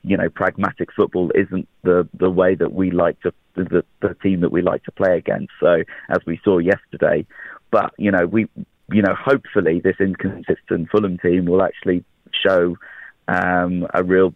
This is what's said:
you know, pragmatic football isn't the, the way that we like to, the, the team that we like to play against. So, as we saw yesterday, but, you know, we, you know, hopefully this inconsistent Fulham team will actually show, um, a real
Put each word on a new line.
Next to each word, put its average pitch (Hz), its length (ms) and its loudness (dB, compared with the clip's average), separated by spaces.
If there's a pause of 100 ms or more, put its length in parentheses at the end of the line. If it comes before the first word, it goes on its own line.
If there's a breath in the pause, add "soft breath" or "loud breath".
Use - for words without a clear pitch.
you 98 160 0
know, 87 100 -2
pragmatic 92 640 -4
football 90 420 0
isn't 95 320 -2 (160)
the, 90 300 2
the 92 160 0
way 92 260 2
that 82 200 -2
we 92 160 0
like 87 320 0
to, 90 100 -4 (220)
the, 90 280 -2 (200)
the 95 200 -2
team 92 200 0
that 82 100 0
we 87 80 0
like 90 240 -2
to - 80 -14
play 92 240 0
against. - 340 -4 (100)
So, 85 220 4 (280 loud breath)
as 92 160 0
we 82 180 -4
saw 95 140 4
yesterday, - 680 0 (460 loud breath)
but, 104 260 0
you 101 140 0
know, 90 160 2
we, 104 220 0 (440)
you 104 80 4
know, 95 140 -2
hopefully 90 680 0
this 95 180 0
inconsistent 92 920 -4
Fulham 101 260 0
team 90 300 0
will 92 160 2
actually 90 420 -2 (280)
show, 87 440 0 (520 loud breath)
um, 90 680 0
a 92 100 2
real 92 320 4